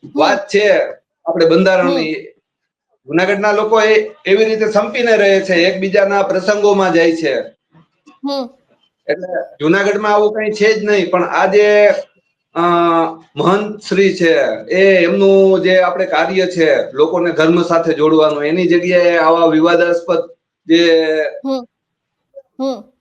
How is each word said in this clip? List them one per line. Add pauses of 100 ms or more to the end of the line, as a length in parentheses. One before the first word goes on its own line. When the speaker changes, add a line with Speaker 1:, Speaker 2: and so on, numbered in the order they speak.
(180)
Speaker 1:
વાત
છે (460)
આપણે
બંધારણની,
Speaker 2:
હમ. (800)
Speaker 1:
જુનાગઢના
લોકો
એ (120)
એવી
રીતે
સંપીને
રહે
છે,
એકબીજાના
પ્રસંગોમાં
જાય
છે. (920)
Speaker 2:
હમ. (600)
Speaker 1:
એટલે
જુનાગઢમાં
આવું
કંઈ
છે
જ
નહીં,
પણ
આ
જે, (680)
અ, (760)
મહંત
શ્રી
છે, (340)
એ
એમનું
જે
આપણે
કાર્ય
છે
લોકોને
ધર્મ
સાથે
જોડવાનું,
એની
જગ્યાએ
આવા
વિવાદાસ્પદ (360)
જે (380)
Speaker 2:
હમ. (920)
હમ. (180)